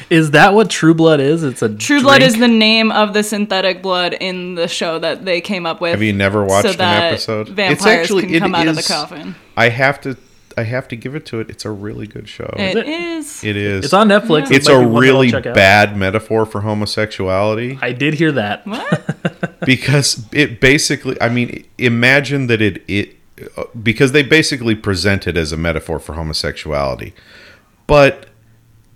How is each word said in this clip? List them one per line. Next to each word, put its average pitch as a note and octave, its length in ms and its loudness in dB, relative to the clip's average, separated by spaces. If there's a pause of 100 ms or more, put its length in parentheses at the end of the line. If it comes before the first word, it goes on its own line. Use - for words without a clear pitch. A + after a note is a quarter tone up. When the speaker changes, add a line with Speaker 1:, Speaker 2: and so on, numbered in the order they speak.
Speaker 1:
Is D#3+ 220 2
that F3 220 6
what A3 160 4
True E3 240 4
Blood D#3+ 260 4
is? D#3 240 0
It's B2+ 180 -6
a G#2+ 140 -2
Speaker 2:
True C#4+ 260 0
Blood C#4 180 6
Speaker 1:
drink? C4 140 6
Speaker 2:
is A3 60 0
the B3 80 4
name A3 440 4
of G#3+ 220 0
the G#3 100 0
synthetic F#3+ 580 -2
blood F3+ 320 -2
in F3+ 420 -8
the E3 120 -2
show E3 320 -4
that E3 260 -6
they F3 160 -2
came F3+ 240 -6
up D#3+ 160 -6
with E3+ 100 -2
Speaker 3:
Have G#2+ 120 -2
you G#2+ 100 0
never G2 340 0
Speaker 2:
so F#2+ 60 2
Speaker 3:
watched G#2 140 4
an F3+ 100 -2
Speaker 2:
that E3+ 360 0
Speaker 3:
episode? G#2+ 340 -6
It's - 80 -14
Speaker 2:
vampires F#3+ 320 -2
Speaker 3:
actually, F#3+ 360 2
Speaker 2:
can E3+ 120 -4
Speaker 3:
it E3+ 40 4
Speaker 2:
come F#3+ 140 0
out D#3+ 140 0
of D#3+ 80 0
the D#3+ 60 -4
Speaker 3:
is, - 60 -4
Speaker 2:
coffin. E3+ 480 -8 (220)
Speaker 3:
I A#2 120 4
have C3+ 320 0
to C3 140 -6 (420)
I A#2 60 -4
have B2 260 -6
to B2 60 -8
give C3 200 -12
it D#3 120 -10
to A#2 120 -8
it. G#2+ 100 -8
It's - 160 -16
a G#2+ 60 -6
really G#2+ 360 -10
good G#2+ 220 -16
show. - 280 -12
Speaker 2:
It G3 120 -4
Speaker 1:
Is F#3+ 60 -4
it? A3+ 120 -2
Speaker 2:
is. E4 560 -10
Speaker 3:
It G#2 140 -4
is. G2+ 280 -4
Speaker 1:
It's C#3 80 -2
on G#3+ 140 4
Netflix. G3+ 420 2
Speaker 2:
Yeah. - 40 4
Speaker 1:
It C3+ 40 6
Speaker 3:
It's C#3+ 120 2
Speaker 1:
might C#3 60 8
Speaker 3:
a B2+ 40 8
Speaker 1:
be B2 60 6
one A2+ 80 2
that - 40 2
I'll B2 40 4
Speaker 3:
really C3 300 6
Speaker 1:
check C3 160 -4
out. A#2+ 80 -6
Speaker 3:
bad G#2 420 4
metaphor A2 480 0
for G#2+ 160 -8
homosexuality. G#2+ 1200 -2
Speaker 1:
I B2+ 100 -4
did C3+ 240 -2
hear D#3 180 2
that. G#2 320 -4
Speaker 2:
What? - 920 -6
Speaker 1:
<laughs> E3 60 -6
Speaker 3:
Because C3 680 0
it C3+ 300 0
basically, C#3 580 0
I A#2 100 0
mean, A#2+ 360 -4 (140)
imagine B2+ 680 2
that A2+ 140 2
it, G2 260 0
it, G2 280 -4 (420)
uh, - 60 -8 (180)
because A#2 300 2
they D3 100 4
basically B2+ 540 0
present G2 500 -2
it E2+ 120 -4
as D#2 140 -2
a D#2+ 60 -6
metaphor D#2+ 400 -4
for D2+ 160 -10
homosexuality, D2 1000 -6 (760)
but C#3 400 4 (680)